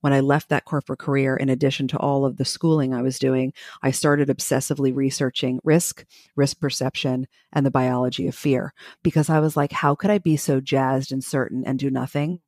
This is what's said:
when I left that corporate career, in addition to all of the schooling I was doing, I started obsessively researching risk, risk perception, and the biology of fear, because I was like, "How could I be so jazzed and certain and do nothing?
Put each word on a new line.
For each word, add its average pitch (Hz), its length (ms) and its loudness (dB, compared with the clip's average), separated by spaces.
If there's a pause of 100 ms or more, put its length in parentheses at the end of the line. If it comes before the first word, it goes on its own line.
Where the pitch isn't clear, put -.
when 143 140 2
I 135 60 4
left 143 280 2
that 147 160 0
corporate 139 340 -6
career, 135 380 0
in 135 140 0
addition 131 380 0
to - 100 -4
all 139 260 0
of 127 140 -2
the 135 80 -2
schooling 151 480 0
I 120 80 -2
was 131 160 -2
doing, 131 340 0 (300)
I 135 80 2
started 143 380 2
obsessively 135 680 0
researching 131 680 -2
risk, - 440 2 (300)
risk 139 220 0
perception, 131 680 -2 (260)
and 139 140 2
the 135 40 2
biology 127 580 0
of - 60 -4
fear, 135 380 -2 (300)
because 151 260 2
I 156 120 4
was 156 180 0
like, 143 140 0
"How 143 220 0
could 196 160 -2
I 208 60 4
be 165 220 2
so 135 240 0
jazzed 135 500 0
and 135 100 -4
certain 131 440 -4
and 131 120 -2
do 139 120 -2
nothing? 147 580 -4